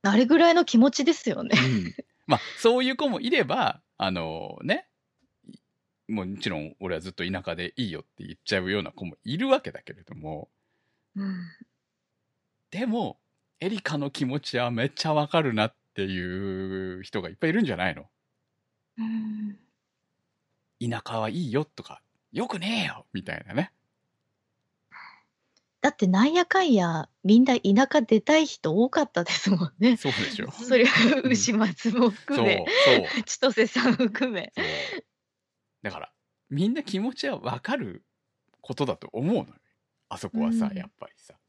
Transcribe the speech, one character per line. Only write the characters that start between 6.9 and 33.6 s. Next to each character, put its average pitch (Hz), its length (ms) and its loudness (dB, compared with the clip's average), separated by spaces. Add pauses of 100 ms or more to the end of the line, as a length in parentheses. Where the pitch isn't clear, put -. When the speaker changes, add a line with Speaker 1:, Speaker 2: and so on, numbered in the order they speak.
Speaker 2:
は 80 60 -6
ず 92 100 -12
っ - 20 -20
と 90 120 -8
田 90 200 -6
舎 85 120 -6
で 87 200 -8
い 127 80 -4
い 98 60 -6
よ 78 100 -8
っ - 20 -20
て - 220 -20
言 95 120 -16
っ - 80 -20
ち 104 120 -2
ゃ 92 40 2
う 92 100 -4
よ 101 100 0
う - 20 -6
な 80 100 -10
子 - 140 -12
も 80 180 -14
い 135 140 -6
る 262 100 -2
わ 269 120 2
け - 120 -12
だ - 100 -16
け - 120 -18
れ 95 80 -20
ど - 120 -18
も。 78 360 -14 (680)
Speaker 1:
う 196 80 -6
ん。 180 220 -8 (1200)
Speaker 2:
で 214 160 -6
も、 214 320 -4 (420)
エ 180 100 -4
リ 214 100 -6
カ - 160 -6
の 143 140 -4
気 147 160 -4
持 139 140 -4
ち - 180 -6
は 120 120 0
め 120 160 -2
っ - 80 -4
ち - 120 -6
ゃ 156 80 0
わ 151 140 2
か 170 120 2
る 135 140 0
な 107 140 2
っ - 60 -10 (200)
て 98 100 -4
い 95 960 -6
う 92 40 -14
人 98 200 -8
が 85 80 -8
い - 20 -16
っ - 40 -18
ぱ 170 100 -2
い 160 40 2
い - 40 -2
る 226 80 2
ん - 20 2
じ 131 80 -2
ゃ 87 40 -4
な 90 120 0
い 85 60 -2
の？ - 160 -16 (880)
Speaker 1:
う 226 40 -6
ん。 214 560 -6 (1300)
Speaker 2:
「田 117 160 -8
舎 113 140 -6
は 110 100 -4
い 160 180 -4
い 107 40 -6
よ」 147 120 0
と - 180 -18
か、 - 200 -20 (300)
「よ 226 140 -4
く 208 120 -8
ね 208 260 -4
え - 40 -4
よ」 - 260 -14
み 95 100 -6
た 80 100 -8
い - 120 -12
な - 80 -14
ね。 147 180 -2 (2000)
Speaker 1:
だ 285 100 4
っ - 60 -18
て 208 100 2
な 185 160 4
ん 294 100 4
や 349 140 2
か 381 140 2
ん 339 120 2
や、 170 380 2 (140)
み 214 160 8
ん 262 40 8
な 262 160 2
田 202 320 4
舎 302 80 6
出 220 220 2
た 311 160 4
い 311 80 4
人 - 280 -4
多 233 140 4
か - 140 0
っ - 100 -4
た 175 100 -2
で 165 100 -6
す - 180 -2
も 175 160 2
ん - 120 -8
ね。 233 200 4
Speaker 2:
そ - 100 -4
う 131 40 0
で 101 180 -2
し - 120 -8
ょ。 - 80 -8
Speaker 1:
そ 247 280 0
り 240 80 8
ゃ、 - 40 6 (320)
Speaker 2:
う 262 60 0
ん。 - 20 4
Speaker 1:
牛 240 220 2
松 196 400 0
も 247 160 4
含 226 340 -2
め、 196 220 2 (220)
Speaker 2:
そ - 160 6
う、 - 40 -4
そ - 140 -4
う。 214 40 -6
Speaker 1:
<laughs> - 40 -14
千 - 80 -8
歳 233 300 2